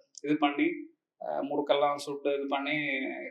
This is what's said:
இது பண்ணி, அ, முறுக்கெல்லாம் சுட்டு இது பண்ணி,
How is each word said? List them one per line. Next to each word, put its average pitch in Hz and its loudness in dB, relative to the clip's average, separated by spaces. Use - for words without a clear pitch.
இது 147 2
பண்ணி, - 4
அ, 147 -2
முறுக்கெல்லாம் 143 2
சுட்டு 143 -2
இது 139 -2
பண்ணி, 139 -2